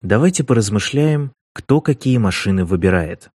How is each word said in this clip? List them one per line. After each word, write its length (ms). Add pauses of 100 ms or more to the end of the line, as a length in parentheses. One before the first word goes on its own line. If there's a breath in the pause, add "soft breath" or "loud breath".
Давайте 420
поразмышляем, 880 (220)
кто 260
какие 380
машины 480
выбирает. 640 (100)